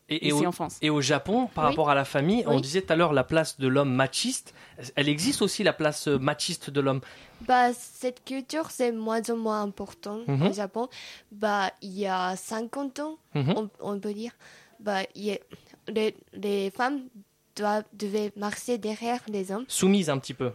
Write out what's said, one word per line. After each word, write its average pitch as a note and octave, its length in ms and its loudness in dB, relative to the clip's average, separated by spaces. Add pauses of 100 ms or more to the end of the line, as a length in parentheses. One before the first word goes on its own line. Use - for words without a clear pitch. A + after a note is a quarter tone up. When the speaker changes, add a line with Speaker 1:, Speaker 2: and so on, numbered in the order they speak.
Speaker 1:
Et, D3+ 80 -2
et D#3 140 0
Speaker 2:
ici D3 160 4
Speaker 1:
au, - 20 2
Speaker 2:
en F3 60 2
France. - 280 -6
Speaker 1:
et D3+ 80 4
au D3 120 4
Japon, E3 520 2
par D#3 120 2
Speaker 3:
Oui. C#3+ 60 6
Speaker 1:
rapport D3+ 180 2
à C#3 60 6
la C#3 100 4
famille, E3+ 420 2
on D3 80 4
Speaker 3:
Oui. C3+ 60 4
Speaker 1:
disait D3+ 200 -2
tout F3 120 0
à - 20 6
l'heure E3 160 6
la C3 140 4
place D#3+ 340 0
de C3 80 2
l'homme C3+ 260 4
machiste. C3+ 600 0 (420)
Elle C#3+ 140 4
existe F3 320 0
aussi, G#3 220 2
la D#3+ 100 4
place, D3+ 340 0
euh, C#3+ 100 4
machiste D3 520 -2
de C#3 100 0
l'homme. C3+ 220 0 (440)
Speaker 3:
Bah, B3 280 4
cette - 500 -8
culture, C4+ 480 -6
c'est A#3+ 220 0
moins A3 360 -2
en A#3 60 -2
moins A3 280 -2
important G#3 640 -8
Speaker 1:
Mhm. C#3 200 4
Speaker 3:
au - 60 2
Japon. G#3 340 -4 (460)
Bah, G3+ 380 0 (100)
il G3 180 -12
y G3 80 -2
a F#3 300 0
cinquante C4 640 -6
ans, D#4 160 -6 (180)
Speaker 1:
Mhm. D3 220 2
Speaker 3:
on, G#3+ 120 -4 (120)
on G3+ 180 -6
peut G#3 140 -6
dire, A3+ 180 -10 (480)
bah, G#3 220 -2 (120)
il G3 120 -12
y G3+ 80 0
a, - 40 -4 (520)
les, A3 260 0 (160)
les G3 400 -2
femmes C4 300 -2 (560)
doivent, G#3 340 0
devaient G#3 460 -4
marcher G#3 400 -4
derrière G#3+ 500 -4
les F#3+ 240 -4
hommes. A3+ 160 -6
Speaker 1:
Soumise F#3+ 420 4
un C#3 80 2
petit C3 160 -8
peu. A#2+ 220 -4